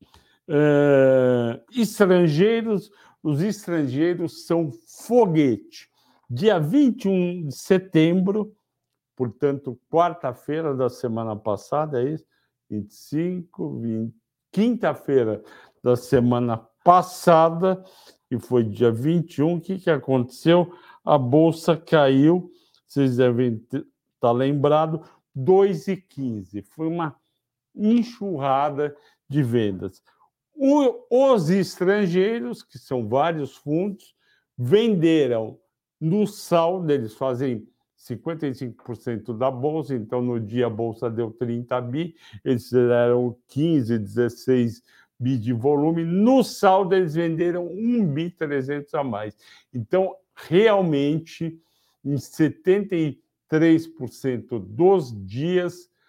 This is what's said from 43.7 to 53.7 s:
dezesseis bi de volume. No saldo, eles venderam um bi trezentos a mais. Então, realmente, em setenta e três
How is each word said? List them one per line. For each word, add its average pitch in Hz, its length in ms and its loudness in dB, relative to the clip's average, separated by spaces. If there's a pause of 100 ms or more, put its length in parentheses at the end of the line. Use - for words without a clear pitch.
dezesseis 117 840 -2 (360)
bi 131 180 -2
de 120 160 -4
volume. 147 520 0
No 214 400 2
saldo, 190 500 2
eles 180 200 0
venderam 170 520 -2
um 220 400 -2
bi 160 240 -2
trezentos 143 640 -6
a 151 80 -2
mais. 107 340 -8 (380)
Então, 175 400 -2 (200)
realmente, 165 1300 0 (440)
em 139 120 -4
setenta 185 800 -2
e 156 260 -4 (280)
três 160 380 2